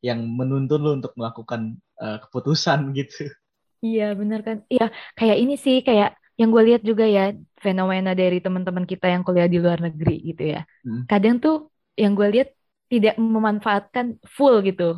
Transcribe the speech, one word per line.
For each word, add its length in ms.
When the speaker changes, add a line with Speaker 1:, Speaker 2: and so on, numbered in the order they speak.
Speaker 1:
yang 200
menuntun 600
lo 160
untuk 200
melakukan, 580
eh, 220
keputusan 560
<laughs> 80
gitu. 300
Speaker 2:
Iya, 180
benar 280
kan. 100
Iya, 120
kayak 260
ini 100
sih, 100
kayak 220
yang 140
gue 140
lihat 220
juga 180
ya, 140
fenomena 480
dari 240
teman-teman 460
kita 220
yang 140
kuliah 260
di 100
luar 220
negeri 260
gitu 100
ya. 60
Speaker 1:
Hmm. 240
Speaker 2:
Kadang 340
tuh 120
yang 160
gue 160
lihat 160
tidak 260
memanfaatkan 880
full 200
gitu 160